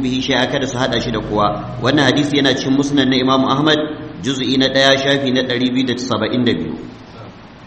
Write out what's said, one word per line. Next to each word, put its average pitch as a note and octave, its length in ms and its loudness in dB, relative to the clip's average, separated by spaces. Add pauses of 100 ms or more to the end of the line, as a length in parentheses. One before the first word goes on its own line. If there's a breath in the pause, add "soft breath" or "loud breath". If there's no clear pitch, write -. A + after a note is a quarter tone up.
bihi B2+ 180 -2
shay'a, B2+ 320 0
kada C3+ 140 -2
su B2 100 -6
hada B2 240 0
shi B2+ 100 -4
da A2 100 -2
kowa. G#2 600 -2
Wannan C#3 320 2
hadisi C#3+ 240 0
yana C3+ 160 4
cikin C3+ 240 0
Musnad C#3 320 2
na C3 80 2
Imam B2+ 320 2
Ahmad, D3+ 300 2 (440)
juz'i C3 360 -2
na C3+ 100 2
ɗaya, C3+ 320 4
shafi C#3 320 0
na B2+ 160 2
ɗari B2 240 0
biyu B2+ 140 0
da A#2+ 100 0
saba'in A2+ 480 -2
da A2+ 80 2
biyu. D#2+ 240 -4 (920)